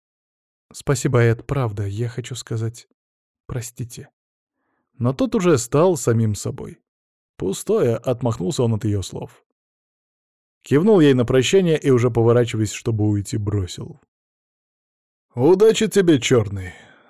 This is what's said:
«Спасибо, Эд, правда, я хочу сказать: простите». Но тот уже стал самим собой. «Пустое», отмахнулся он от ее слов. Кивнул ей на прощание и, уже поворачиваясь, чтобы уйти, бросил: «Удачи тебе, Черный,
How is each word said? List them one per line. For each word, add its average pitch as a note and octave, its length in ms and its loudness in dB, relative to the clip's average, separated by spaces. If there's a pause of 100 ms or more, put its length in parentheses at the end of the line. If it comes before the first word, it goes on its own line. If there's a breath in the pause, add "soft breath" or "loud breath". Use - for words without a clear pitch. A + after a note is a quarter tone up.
(720)
«Спасибо, C3 460 -2
Эд, A#2 280 2
правда, A2 380 -4
я G#2+ 240 -6
хочу A#2+ 260 -12
сказать: A#2 520 -8 (580)
простите». - 640 -12 (840)
Но B2 200 -2
тот A#3+ 220 -2
уже F3 220 4
стал D#3+ 380 0
самим A2+ 400 0
собой. - 460 -12 (560)
«Пустое», F3+ 580 -2
отмахнулся B2+ 680 -4
он A#2 100 0
от G#2 100 -4
ее G2+ 200 -2
слов. - 400 -14 (1200)
Кивнул F3+ 320 4
ей C#3+ 140 6
на B2+ 100 2
прощание D3 560 2
и, C#3+ 120 2
уже B2 200 2
поворачиваясь, A#2 640 2
чтобы G#2+ 340 -4
уйти, G#2 300 -2
бросил: G2+ 640 -6 (1300)
«Удачи G3 540 4
тебе, E3+ 320 2
Черный, G2 540 -2 (360 soft breath)